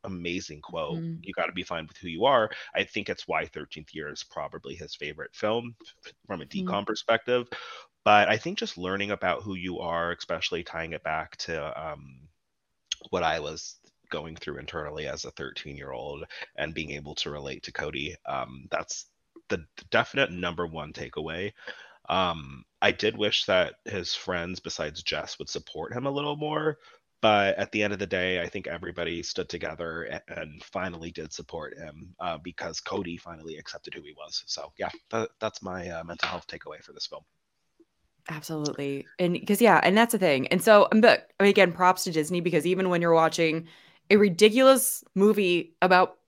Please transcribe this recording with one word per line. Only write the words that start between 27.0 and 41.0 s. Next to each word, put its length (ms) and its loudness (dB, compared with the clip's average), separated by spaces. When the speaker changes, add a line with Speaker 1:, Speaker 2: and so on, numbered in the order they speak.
Speaker 1:
but 360 6
at 140 -4
the 120 0
end 100 0
of 60 -8
the 60 -2
day, 360 0
I 60 -6
think 180 -10
everybody 560 -6
stood 260 -8
together 560 -8
a-, 120 -12
and 240 -14
finally 480 -8
did 200 -12
support 460 -12
him, 420 -16
uh, 180 -6
because 420 -10
Cody 380 -6
finally 400 -16
accepted 360 -16
who 80 -16
he 120 -20
was. 320 -12
So 320 -10
yeah, 120 -6
tha-, 200 -4
that's 220 -6
my, 280 -8
uh, 140 -8
mental 240 -6
health 200 -8
takeaway 360 -16
for 100 -20
this 120 -12
film. 180 -14
Speaker 2:
Absolutely. 880 -6
And 280 0
'cause, 140 2
yeah, 220 8
and 140 4
that's 160 4
the 60 0
thing. 300 4
And 140 2
so, 300 10
um, 100 8